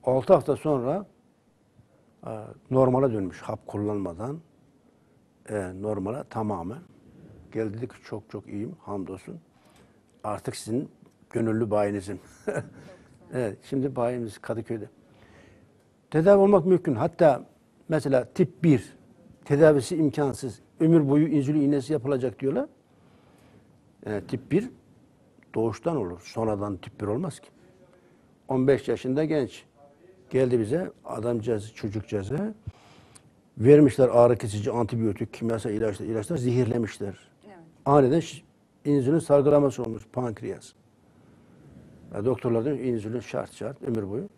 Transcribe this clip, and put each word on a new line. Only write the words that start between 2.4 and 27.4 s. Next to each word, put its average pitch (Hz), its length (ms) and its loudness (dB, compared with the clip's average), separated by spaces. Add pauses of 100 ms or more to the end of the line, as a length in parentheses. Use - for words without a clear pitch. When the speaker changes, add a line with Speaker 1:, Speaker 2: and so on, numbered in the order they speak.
Speaker 1:
normale 127 420 4
dönmüş, 95 300 -6
hap - 240 -10
kullanmadan, 104 720 -6 (1080)
e, 95 340 -6
normale 104 480 -4
tamamen. 107 480 -6 (760)
Geldi, 110 240 -6
dedi 120 120 -10
ki, - 60 -18 (100)
"Çok 107 260 -14
çok - 180 -14
iyiyim, 113 320 -10
hamdolsun. 95 600 -12 (840)
Artık 104 320 -8
sizin 117 320 -6 (420)
gönüllü 113 400 -2
bayinizim." 101 500 -2 (260)
<laughs> 262 140 -4 (760)
Evet, 120 240 -4 (100)
şimdi 135 280 -4
bayimiz 120 420 -4
Kadıköy'de. 110 500 -8 (1200)
Tedavi 185 300 6
olmak 196 260 6
mümkün. 175 280 2
Hatta 123 500 2 (440)
mesela 135 360 0 (100)
tip - 300 0
bir, 139 280 4 (520)
tedavisi 147 520 4
imkansız, 139 640 -2 (200)
ömür 160 280 4
boyu 147 200 4
insülin 147 320 0
iğnesi 143 320 0
yapılacak 131 480 -4
diyorlar. 165 260 -2 (1400)
E, 104 220 -6
tip - 240 -8
bir 214 180 0 (840)
doğuştan 113 420 -2
olur, 90 280 -6
sonradan 104 520 -4
tip - 240 -16
bir 104 60 -4
olmaz 135 340 -4